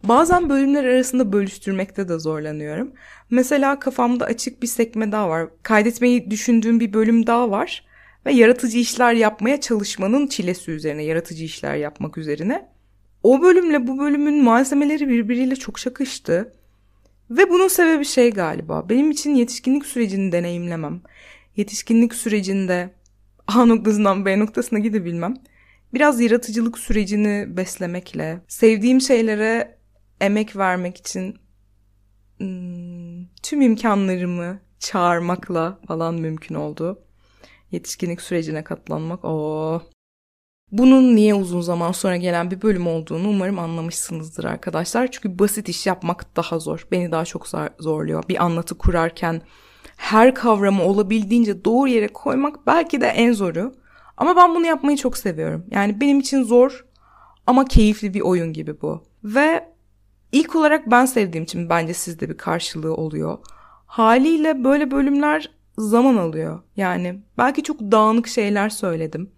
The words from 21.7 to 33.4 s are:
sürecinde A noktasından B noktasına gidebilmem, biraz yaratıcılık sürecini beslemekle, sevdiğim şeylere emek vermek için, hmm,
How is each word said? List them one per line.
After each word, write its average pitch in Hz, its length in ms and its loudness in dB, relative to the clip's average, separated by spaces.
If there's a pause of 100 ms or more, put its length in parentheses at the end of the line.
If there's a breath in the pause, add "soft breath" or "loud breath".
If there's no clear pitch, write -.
sürecinde 190 800 -2 (540)
A 233 180 4
noktasından 208 600 2
B 196 140 2
noktasına 214 400 -2
gidebilmem, 190 540 -4 (600 soft breath)
biraz 277 280 4
yaratıcılık 233 560 0
sürecini 208 800 -2
beslemekle, 175 880 -8
sevdiğim 226 540 4
şeylere 226 760 0 (440)
emek 208 340 0
vermek 180 420 -2
için, 185 380 -10 (1000)
hmm, 175 880 -12 (180)